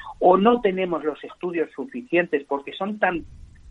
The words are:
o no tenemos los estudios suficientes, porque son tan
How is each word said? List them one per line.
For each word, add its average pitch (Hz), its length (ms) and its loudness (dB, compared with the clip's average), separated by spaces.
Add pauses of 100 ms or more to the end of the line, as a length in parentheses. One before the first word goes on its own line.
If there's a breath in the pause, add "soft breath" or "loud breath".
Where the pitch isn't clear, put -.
(200 loud breath)
o 180 180 6
no 240 240 4
tenemos 185 420 -2
los 147 200 -6
estudios 170 480 -6
suficientes, 143 720 -2
porque 139 300 -6
son 208 260 -8
tan 180 260 0 (440)